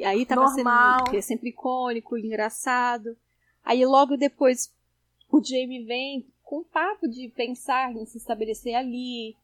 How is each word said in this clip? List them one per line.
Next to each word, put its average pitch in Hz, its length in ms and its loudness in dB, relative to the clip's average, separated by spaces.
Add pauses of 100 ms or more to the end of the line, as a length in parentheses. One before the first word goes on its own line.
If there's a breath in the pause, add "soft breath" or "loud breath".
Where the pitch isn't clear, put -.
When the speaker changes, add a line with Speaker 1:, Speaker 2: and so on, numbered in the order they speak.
Speaker 1:
aí 202 220 0
tava 254 160 2
Speaker 2:
Normal. 254 580 4
Speaker 1:
sendo, 254 120 -2
que 202 60 0
é 190 40 -2
sempre 233 280 -6
icônico, 247 680 -4
engraçado. 226 1000 -2 (480)
Aí 254 220 4
logo 269 320 6
depois 262 560 0 (560)
o - 140 6
Jamie 254 420 -4
vem 254 420 -6 (160)
com 311 200 -10
papo 339 440 -2
de 240 280 -10
pensar 254 560 -4
em 226 140 -10
se - 120 -16
estabelecer 220 580 -6
ali. 247 680 -6